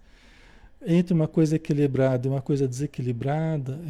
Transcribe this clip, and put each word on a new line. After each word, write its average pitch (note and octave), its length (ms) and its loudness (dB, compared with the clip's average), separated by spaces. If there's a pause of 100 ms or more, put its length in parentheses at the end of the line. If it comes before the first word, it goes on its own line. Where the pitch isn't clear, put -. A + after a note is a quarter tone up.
(840)
entre F3 280 2
uma D#3 140 4
coisa D#3 300 2
equilibrada C3 680 0
e C3+ 40 0
uma C3+ 120 -2
coisa C#3 260 0
desequilibrada, C3+ 1200 -4